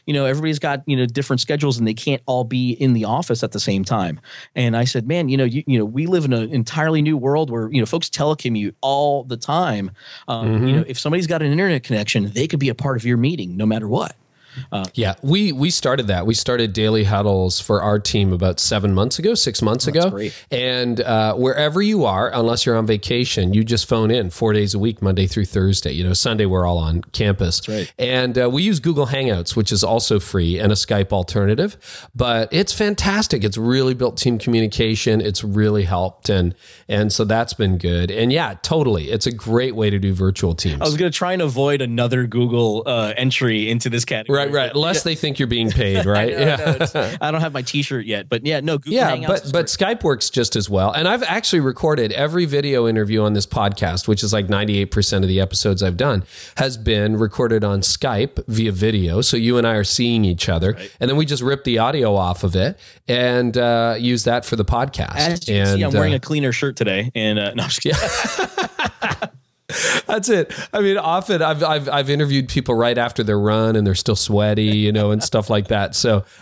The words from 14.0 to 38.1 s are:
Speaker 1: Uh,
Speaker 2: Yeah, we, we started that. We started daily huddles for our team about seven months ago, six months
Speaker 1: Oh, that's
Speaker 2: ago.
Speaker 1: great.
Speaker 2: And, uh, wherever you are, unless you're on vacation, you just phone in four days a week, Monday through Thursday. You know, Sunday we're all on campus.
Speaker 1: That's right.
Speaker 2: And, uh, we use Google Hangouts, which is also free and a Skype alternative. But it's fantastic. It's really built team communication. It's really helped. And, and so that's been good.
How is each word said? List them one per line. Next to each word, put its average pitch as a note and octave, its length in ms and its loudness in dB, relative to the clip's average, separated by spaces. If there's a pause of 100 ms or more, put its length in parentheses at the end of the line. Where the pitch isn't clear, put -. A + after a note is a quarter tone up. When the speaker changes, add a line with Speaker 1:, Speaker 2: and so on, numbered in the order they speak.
Speaker 1:
Uh, G2+ 220 -6
Speaker 2:
Yeah, G2 300 0
we, F#3 280 2
we C#3+ 200 0
started B2+ 380 0
that. F#2 180 0
We A2+ 80 2
started A#2 400 0
daily G#2+ 300 2
huddles G2 540 2
for G2+ 220 0
our G#2 180 2
team G2 360 0
about F#2 260 0
seven G2+ 320 0
months G2 260 0
ago, G#3 160 2
six - 280 0
months B2 260 0
Speaker 1:
Oh, - 20 -2
that's E3 140 2
Speaker 2:
ago. F#3+ 60 0
Speaker 1:
great. G3 240 -6 (160)
Speaker 2:
And, B2 500 -2
uh, A2 360 2
wherever D3 440 0
you G#3 240 2
are, G2+ 300 0
unless A#2 320 0
you're A#2 100 2
on A2 100 0
vacation, G#2+ 680 0
you A2 100 4
just A2+ 240 0
phone A2+ 220 2
in A#2 180 0
four A2 240 0
days G#2 220 2
a G2+ 40 0
week, A2 220 -2
Monday F#2+ 260 2
through G2 200 0
Thursday. F#2+ 460 0
You E2+ 120 -2
know, F2+ 80 2
Sunday G#2+ 320 0
we're F#2 220 2
all F2 100 2
on E2 240 0 (120)
campus. G2 480 0
Speaker 1:
That's - 100 -14
right. G#2+ 280 -4
Speaker 2:
And, B2+ 400 0
uh, B2 120 2
we C#3+ 120 0
use G3 160 2
Google C#3+ 280 0
Hangouts, A#2+ 500 -2
which A2 160 0
is G2 100 0
also A2 380 2
free F2 380 0
and G#2 120 2
a G#2+ 40 4
Skype G2+ 380 0
alternative. G#2 680 0 (360)
But A#2 380 0
it's F#3 220 0
fantastic. G3+ 720 0
It's G#2 120 0
really B2+ 380 2
built B2 240 -2
team A#2+ 200 2
communication. A2 840 2
It's G#2 200 -2
really G#2 420 2
helped. F2+ 440 -2
And, F2+ 260 2 (360)
and G#2 200 2
so A2 140 0
that's A2+ 300 0
been F#2+ 240 2
good. F2 320 0